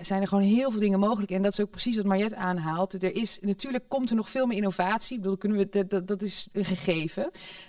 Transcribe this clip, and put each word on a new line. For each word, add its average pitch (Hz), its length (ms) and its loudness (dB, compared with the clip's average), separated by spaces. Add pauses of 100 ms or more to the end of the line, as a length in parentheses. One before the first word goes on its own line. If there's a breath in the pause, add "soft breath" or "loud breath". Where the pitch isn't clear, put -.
zijn 196 180 0
er 196 60 0
gewoon 196 160 4
heel 240 280 4
veel 214 80 -2
dingen 196 200 4
mogelijk. 202 320 0
En 190 100 0
dat 202 100 4
is - 80 -4
ook 208 100 0
precies - 260 -2
wat 208 100 0
Mariette 202 300 2
aanhaalt. 180 680 -2
Er 185 120 0
is, 226 260 -4
natuurlijk 240 460 -2
komt 254 220 0
er 233 60 2
nog 220 140 0
veel 262 160 2
meer 233 120 0
innovatie. 202 580 0
Ik 214 60 -6
bedoel, 190 160 0
kunnen 208 200 0
we, 196 120 4
dat, 196 200 0
dat, 185 180 -2
dat 202 140 -4
is - 300 -4
een 196 140 0
gegeven. 185 640 -2 (380 loud breath)